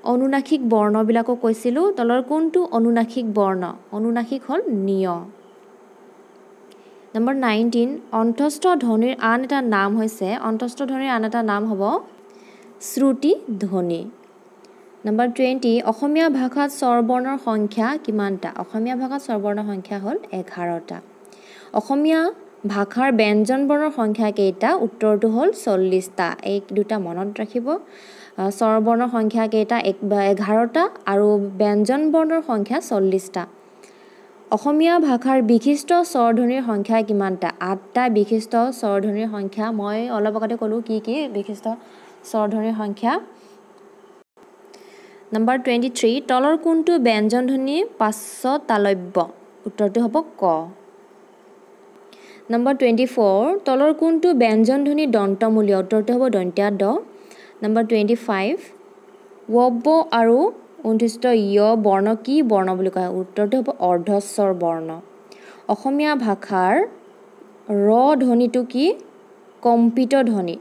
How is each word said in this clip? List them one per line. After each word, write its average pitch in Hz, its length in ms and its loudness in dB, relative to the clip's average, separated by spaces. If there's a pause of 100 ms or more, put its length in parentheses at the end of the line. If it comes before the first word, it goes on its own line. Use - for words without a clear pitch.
অনুনাসিক 269 640 0
বৰ্ণবিলাকক 220 720 2
কৈছিলোঁ। 240 500 0
তলৰ 247 300 0
কোনটো 311 380 0 (120)
অনুনাসিক 233 640 0
বৰ্ণ? 190 300 0 (280)
অনুনাসিক 233 560 -4
হ'ল 320 200 -2
নিয়। 190 460 -2 (2000)
Number 240 260 -2
nineteen, 233 540 0 (220)
অন্ত্যস্ত 233 520 0 (120)
ধ্বনিৰ 240 440 0
আন 233 240 0
এটা 269 180 -2
নাম 202 360 0
হৈছে, 220 300 -2 (100)
অন্ত্যস্ত 226 480 -4
ধ্বনিৰ 262 240 -4
আন 226 140 0
এটা 226 180 -2
নাম 208 240 -2
হ'ব 202 180 -2 (1000)
শ্ৰুতি 269 500 0 (280)
ধ্বনি। 180 420 -2 (1040)
Number 220 220 2
টুৱেণ্টি, 247 540 0
অসমীয়া 294 480 0
ভাষাত 269 420 -2
স্বৰবৰ্ণৰ 247 760 0
সংখ্যা 220 580 -2
কিমানটা? 202 540 -4
অসমীয়া 226 380 -6
ভাষাত 262 260 -6
স্বৰবৰ্ণৰ 208 440 -4
সংখ্যা 196 340 -8
হ'ল 226 180 -6 (140)
এঘাৰটা। 175 680 -8 (760)
অসমীয়া 302 480 0 (460)
ভাষাৰ 208 440 -2
ব্যঞ্জন 220 560 2
বৰ্ণৰ 294 280 2
সংখ্যা 214 360 0
কেইটা? 196 440 0
উত্তৰটো 214 540 0
হ'ল 254 220 2
চল্লিছটা। 185 760 -2 (160)
এই 196 180 -4 (120)
দুটা 208 260 -2
মনত 180 300 -6 (120)
ৰাখিব। 233 280 -6
আ, 339 80 -2 (720)
স্বৰবৰ্ণৰ 226 600 2
সংখ্যা 220 360 0
কেইটা? 214 320 0
এক 196 240 -2
বা 202 200 0
এঘাৰটা 214 600 2 (220)
আৰু 202 220 2 (300)
ব্যঞ্জন 208 440 2 (100)
বৰ্ণৰ 320 360 2
সংখ্যা 226 320 -2
চল্লিছটা। 190 640 -2 (1080)
অসমীয়া 320 480 2
ভাষাৰ 262 420 2
বিশিষ্ট 240 520 2
স্বৰধ্বনিৰ 247 720 2
সংখ্যা 220 360 0
কিমানটা? 196 480 -2 (100)
আঠটা 190 500 -4
বিশিষ্ট 214 440 0 (180)
স্বৰধ্বনিৰ 208 600 -2
সংখ্যা। 208 400 -6
মই 214 380 -4
অলপ 214 260 -2
আগতে 220 200 -4
ক'লোঁ 226 260 -4
কি 220 180 -4
কি 220 160 -6 (120)
বিশিষ্ট 202 380 -8 (600)
স্বৰধ্বনিৰ 214 520 -2
সংখ্যা। 214 360 -4 (2250)
Number 226 240 2
টুৱেণ্টি 254 320 0
থ্ৰী, 240 220 2 (160)
তলৰ 269 300 2
কোনটো 330 420 2
ব্যঞ্জন 226 480 2
ধ্বনি 269 300 -2 (200)
পাঁচতালব্য? 214 1200 -2 (500)
উত্তৰটো 208 360 -2
হ'ব 233 140 -2 (220)
ক। 170 400 -2 (1700)
Number 240 240 2
টুৱেণ্টি 254 320 4
ফ'ৰ, 240 600 2
তলৰ 277 280 2
কোনটো 330 400 2
ব্যঞ্জন 233 500 4
ধ্বনি 294 240 0
দন্তমূলীয়? 208 720 2
উত্তৰটো 214 340 0
হ'ব 247 160 2
দন্ত্য 196 420 0
দ। 196 120 -2 (760)
Number 220 240 0
টুৱেণ্টি 220 320 2
ফাইভ, 220 400 -2 (960)
ৱ, 240 200 4
ব 240 160 -2 (240)
আৰু 233 260 4 (460)
উনত্ৰিশটো 226 480 0
য় 202 360 4 (100)
বৰ্ণ 202 300 2 (160)
কি 269 180 -2
বৰ্ণ 202 340 2
বুলি 185 140 -2
কোৱা 185 160 -2
হয়? 185 120 -6
উত্তৰটো 202 400 -2
হ'ব 254 120 -2 (100)
অৰ্ধস্বৰ 196 760 0
বৰ্ণ। 165 360 -2 (800)
অসমীয়া 285 480 0
ভাষাৰ 196 600 0 (1040)
ৰ 202 100 4 (260)
ধ্বনিটো 247 480 2
কি? 247 220 -2 (800)
কম্পিত 233 500 4 (100)
ধ্বনি। 196 380 -2